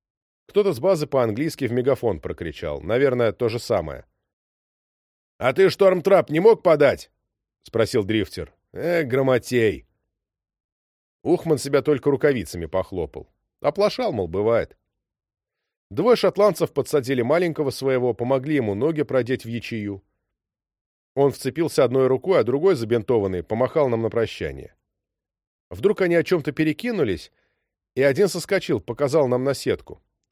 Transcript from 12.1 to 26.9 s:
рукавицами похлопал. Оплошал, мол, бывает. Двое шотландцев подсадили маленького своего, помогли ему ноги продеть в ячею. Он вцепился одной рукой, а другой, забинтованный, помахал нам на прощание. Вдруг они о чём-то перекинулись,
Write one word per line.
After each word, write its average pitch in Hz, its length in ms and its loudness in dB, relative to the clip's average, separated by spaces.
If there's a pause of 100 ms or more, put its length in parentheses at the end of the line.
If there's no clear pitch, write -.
рукавицами 117 540 -2
похлопал. 90 640 -6 (320)
Оплошал, 202 500 0
мол, 98 160 -4
бывает. 101 500 0 (1120)
Двое 190 260 2
шотландцев 196 580 2
подсадили 127 480 0
маленького 151 500 0
своего, 127 420 -2
помогли 131 420 -2
ему 110 180 0
ноги 147 300 -2
продеть 127 420 -2
в - 20 -16
ячею. 107 560 -8 (1120)
Он 139 160 4
вцепился 139 520 0
одной 127 240 4
рукой, 143 320 2
а 113 40 4
другой, 147 320 2
забинтованный, 107 680 0
помахал 127 440 0
нам 117 140 -2
на 110 80 -2
прощание. 85 680 -6 (920)
Вдруг 143 320 -2
они 175 140 2
о 165 80 4
чём-то 156 280 -2
перекинулись, 156 800 -4 (640)